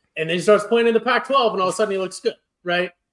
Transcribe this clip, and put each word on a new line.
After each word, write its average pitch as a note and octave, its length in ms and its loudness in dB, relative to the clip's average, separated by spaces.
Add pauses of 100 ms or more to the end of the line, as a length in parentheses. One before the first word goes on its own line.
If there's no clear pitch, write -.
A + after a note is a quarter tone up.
(180)
And D#3+ 100 -4
then E3+ 100 -2
he F3 40 -2
starts G3+ 240 4
playing A#3 220 2
in A3+ 80 2
the A3 40 4
Pac-twelve, A#3 540 0
and F#3+ 80 -2
all F#3 60 0
of F3+ 80 -4
a - 20 -6
sudden G#3+ 140 0
he G3 80 -2
looks F#3 200 -8
good, - 180 -6 (260)
right? F3 280 -2 (220)